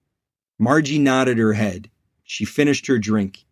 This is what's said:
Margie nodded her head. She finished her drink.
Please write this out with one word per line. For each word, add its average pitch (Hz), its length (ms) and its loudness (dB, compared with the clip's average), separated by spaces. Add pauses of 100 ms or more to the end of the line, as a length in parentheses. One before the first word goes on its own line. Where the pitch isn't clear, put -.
(580)
Margie 143 400 2
nodded 131 400 2
her 110 140 2
head. 104 380 -4 (340)
She - 200 -10
finished 143 420 -2
her 131 120 2
drink. 104 540 -4